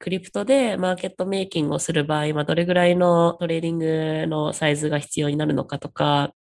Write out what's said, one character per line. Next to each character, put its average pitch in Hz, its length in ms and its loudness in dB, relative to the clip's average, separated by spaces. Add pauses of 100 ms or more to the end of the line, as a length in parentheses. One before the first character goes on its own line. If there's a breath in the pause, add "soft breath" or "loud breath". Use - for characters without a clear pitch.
ク 175 100 -8
リ 185 80 -2
プ 180 140 -12
ト 202 120 -4
で 240 320 2
マ 185 180 0
ー - 20 -2
ケ 185 100 -8
ッ 190 80 -10
ト 185 100 -6
メ 196 180 -2
イ 185 60 -6
キ 165 140 -2
ン 147 60 0
グ 151 80 0
を - 20 -4
す - 140 -4
る 151 120 0
場 151 180 0
合、 151 120 -2
ま 151 60 0
あ、 147 40 -2
ど 160 120 0
れ 175 80 2
ぐ 180 100 0
ら 175 140 4
い 175 80 4
の 170 380 4
ト 175 120 -4
レ 165 120 -2
ー - 20 -2
デ 165 80 -2
ィ 165 80 -2
ン - 20 -2
グ 160 480 0
の 151 260 -2
サ 156 160 -2
イ 147 80 2
ズ 151 120 -4
が 147 100 0
必 - 220 -6
要 147 100 0
に 143 60 -2
な 151 100 -2
る 151 80 0
の 135 100 -2
か 143 140 -8
と - 100 -12
か、 143 540 0